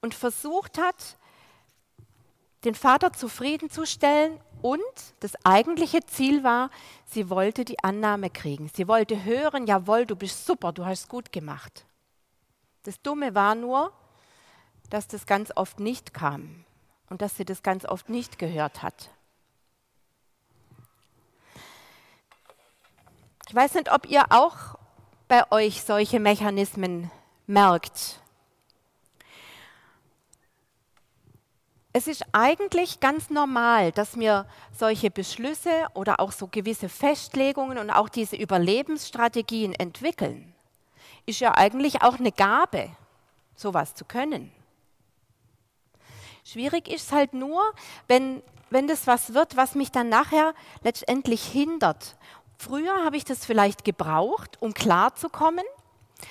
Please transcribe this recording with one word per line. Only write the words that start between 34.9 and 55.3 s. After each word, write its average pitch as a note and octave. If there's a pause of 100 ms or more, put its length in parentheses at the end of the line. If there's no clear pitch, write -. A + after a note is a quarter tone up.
Beschlüsse D4+
oder G3
auch C#4
so F#3+
gewisse G#3
Festlegungen C4+
und G#3+
auch G#3
diese G#3+
Überlebensstrategien A3
entwickeln. E3+ (720)
Ist A3
ja A#3+
eigentlich C4
auch B3
eine B3
Gabe, G3+ (640)
sowas F3
zu -
können. C4 (1900)
Schwierig C#4+
ist's -
halt C#4+
nur, C#4+ (460)
wenn, C4 (280)
wenn C4+
das D4+
was A#3+
wird, C#4+
was C4
mich C#4
dann A#3+
nachher D4+ (300)
letztendlich A#3+
hindert. C#4+ (420)
Früher E4
habe D4
ich C#4+
das -
vielleicht G3+
gebraucht, E3+
um A3
klarzukommen, D4+ (680)